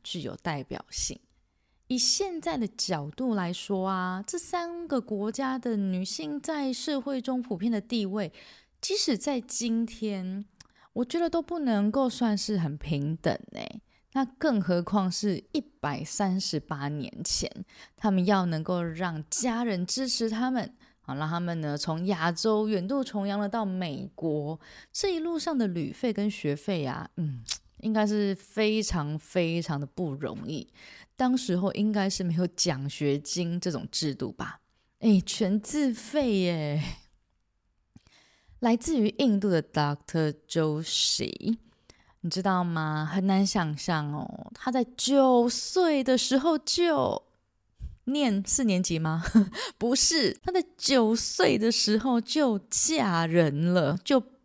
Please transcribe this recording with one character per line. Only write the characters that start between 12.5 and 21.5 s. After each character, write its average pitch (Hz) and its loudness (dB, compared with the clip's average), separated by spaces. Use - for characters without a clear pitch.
很 151 -2
平 147 -2
等 - 0
欸。 - -12
那 269 2
更 247 0
何 175 0
况 190 0
是 190 -2
一 311 -2
百 143 -6
三 190 -2
十 160 -4
八 143 -6
年 147 -6
前， - -4
他 214 0
们 185 4
要 190 4
能 160 -2
够 175 -2
让 165 -4
家 240 -2
人 185 -2
支 262 -4
持 226 -2
他 233 -2
们， 240 -4
好， - -8
让 156 -2
他 170 -2
们 170 -4